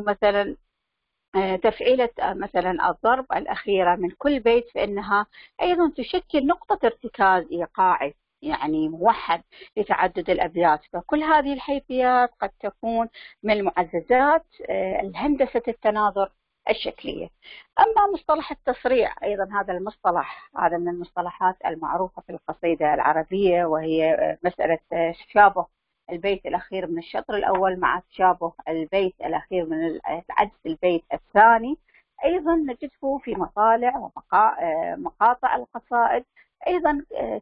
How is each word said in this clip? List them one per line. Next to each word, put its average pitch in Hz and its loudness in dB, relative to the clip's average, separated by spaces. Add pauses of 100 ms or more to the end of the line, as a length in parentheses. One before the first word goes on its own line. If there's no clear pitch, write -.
مثلا، 202 0 (800)
آه، 190 0
تفعيلة، 233 2 (100)
آه، - -2
مثلا 185 -2
الضرب 247 0 (100)
الأخيرة 190 0
من 175 -4
كل 285 -2
بيت 233 2
فإنها 202 -2 (360)
أيضا 349 2
تشكل 277 -2
نقطة 359 -2
ارتكاز 196 2
إيقاعي، 170 0 (280)
يعني 156 -2
موحد 170 0 (360)
لتعدد 185 -2
الأبيات، 170 2 (140)
فكل 302 -4
هذه 302 2
الحيثيات 254 0
قد 202 -4 (100)
تكون 226 -6 (340)
من 214 0
المعززات، 208 2 (240)
آه، 190 -2
الهندسة 240 -2
التناظر 208 0 (380)
الشكلية. - -6 (500)
أما 427 4
مصطلح 311 -2
التصريع، 254 0 (100)
أيضا 196 -4 (140)
هذا 196 -6
المصطلح، 180 -4
هذا 170 0
من 175 -4
المصطلحات 175 -4 (100)
المعروفة 175 -4
في - -20
القصيدة 160 -2
العربية، 170 2
وهي، 160 0
آه، - 0
مسألة، 165 -2 (140)
آه، 170 0
تشابه 190 2 (460)
البيت 185 -4
الأخير 180 -6
من 165 -6
الشطر - -8
الأول 190 0
مع 160 0 (100)
تشابه 175 0 (140)
البيت 175 -2
الأخير 175 -4
من 160 -4
ال-، - -8
آه، 165 -6
عجز - -2
البيت 180 -2 (100)
الثاني. 226 4 (480)
أيضا 330 2
نجده 277 -4
في 233 -6
مطالع 226 2
ومقا-، 214 0
آه، 165 -2
مقاطع 240 0
القصائد. 240 -2 (420)
أيضا، 302 0 (100)
آه، 214 -6